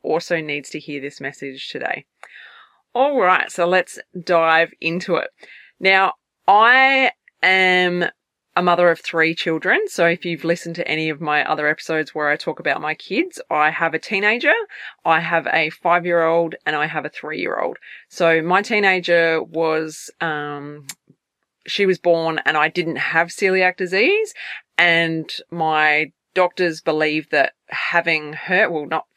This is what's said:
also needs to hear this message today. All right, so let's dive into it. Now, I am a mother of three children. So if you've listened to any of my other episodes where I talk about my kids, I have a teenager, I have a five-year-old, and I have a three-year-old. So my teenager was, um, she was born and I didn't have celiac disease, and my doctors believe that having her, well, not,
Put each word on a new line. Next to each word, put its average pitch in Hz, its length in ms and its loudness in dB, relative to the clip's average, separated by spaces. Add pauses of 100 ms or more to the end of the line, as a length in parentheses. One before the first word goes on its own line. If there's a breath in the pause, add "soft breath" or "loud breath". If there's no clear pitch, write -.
also 165 360 -2
needs 147 300 -8
to 151 80 -10
hear 147 220 -12
this 143 200 -14
message 139 500 -12
today. - 340 -6 (880 loud breath)
All 269 260 2
right, 185 300 2
so 170 160 -2
let's 180 320 0 (240)
dive 165 480 2 (100)
into 170 360 -4
it. - 140 -4 (500 loud breath)
Now, 190 320 4 (340)
I 254 640 6 (320)
am 180 640 2 (520)
a 175 60 0
mother 175 280 4
of 160 80 0
three 165 340 0
children. 175 540 -2
So 170 200 0
if 170 180 0
you've 170 180 -6
listened 170 320 -2
to 170 120 -6
any 156 220 -2
of 151 120 -6
my 151 280 0
other 151 200 0
episodes 156 480 -4
where 151 120 -2
I 147 80 0
talk - 220 -6
about 147 220 -2
my 156 140 -4
kids, 311 540 -4
I 151 220 2
have 160 240 -2
a 160 40 -2
teenager, 220 540 0 (520 loud breath)
I 165 160 2
have 165 320 0
a 156 180 0
five-year-old, 170 840 2 (100)
and 151 80 -2
I 151 120 -2
have 156 180 -6
a - 60 -8
three-year-old. - 640 -6 (320 loud breath)
So 165 340 2
my 180 180 2
teenager 180 800 2
was, 160 720 -4 (100)
um, 147 680 -8 (760)
she - 220 -2
was 185 140 0
born 165 440 0
and 156 120 2
I 151 120 2
didn't 165 280 -2
have 165 320 0
celiac 185 480 0
disease, 240 580 0 (420 loud breath)
and 165 560 2 (200)
my 156 580 0 (240)
doctors 175 460 0
believe 156 500 -2
that 147 220 2 (160)
having 160 640 -2
her, 180 360 0
well, 156 160 -4
not, 151 220 -4 (100)